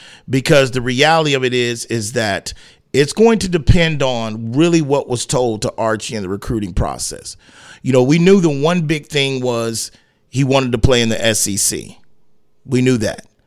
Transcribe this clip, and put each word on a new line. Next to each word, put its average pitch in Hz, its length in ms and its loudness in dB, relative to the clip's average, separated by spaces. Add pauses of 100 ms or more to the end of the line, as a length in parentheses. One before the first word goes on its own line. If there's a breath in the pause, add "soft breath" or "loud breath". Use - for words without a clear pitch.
(280 loud breath)
because 135 440 2
the 127 80 -4
reality 143 540 2
of 131 100 -2
it 127 100 -2
is, 120 300 -2
is 117 300 -6
that 107 380 -4 (400 soft breath)
it's 143 200 2
going 226 260 4
to 196 100 -4
depend 160 540 2
on 113 480 -4
really 165 320 4
what 139 260 -2
was 123 160 -4
told 120 380 -2
to 120 160 -4
Archie 110 380 -4
in 107 60 -6
the 92 60 -8
recruiting 101 460 -6
process. - 600 -6 (460 loud breath)
You 127 100 -2
know, 127 100 6
we 147 160 4
knew 185 220 6
the 170 100 2
one 151 380 0
big 151 180 -4
thing 135 340 -2
was 117 520 -4 (360 soft breath)
he 131 140 -2
wanted 131 300 0
to 120 60 -2
play 120 240 4
in 113 60 0
the 113 160 -4
S 110 220 0
E 98 100 -4
C. - 440 -6 (680)
We 127 160 0
knew 127 140 4
that. 104 280 -6 (220)